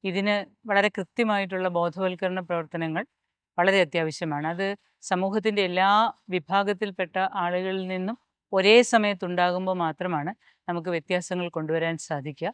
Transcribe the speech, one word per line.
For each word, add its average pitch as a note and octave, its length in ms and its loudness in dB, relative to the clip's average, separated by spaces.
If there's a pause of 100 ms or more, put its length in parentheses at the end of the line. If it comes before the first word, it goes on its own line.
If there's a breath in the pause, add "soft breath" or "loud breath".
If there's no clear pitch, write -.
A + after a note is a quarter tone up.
ഇതിന് G3 320 0 (340)
വളരെ G3 280 4
കൃത്യമായിട്ടുള്ള G3 680 -2 (100)
ബോധവൽക്കരണ F#3 720 -2
പ്രവർത്തനങ്ങൾ E3 560 -4 (540)
വളരെ F#3+ 280 6
അത്യാവശ്യമാണ്. D#3 680 -4
അത് F#3+ 140 -4 (420)
സമൂഹത്തിൻ്റെ G3 600 0
എല്ലാ F#3 200 2 (460)
വിഭാഗത്തിൽപ്പെട്ട G3 800 -2 (280)
ആളുകളിൽ F#3 400 -2 (100)
നിന്നും F#3 240 -4 (360)
ഒരേ G3 220 6 (160)
സമയത്തുണ്ടാകുമ്പോൾ F#3 840 0 (100)
മാത്രമാണ് D#3+ 460 -4 (360 soft breath)
നമുക്ക് E3+ 280 -4
വ്യത്യാസങ്ങൾ F3+ 600 -4
കൊണ്ടുവരാൻ E3 400 -2 (140)
സാധിക്കുക. D3+ 440 -6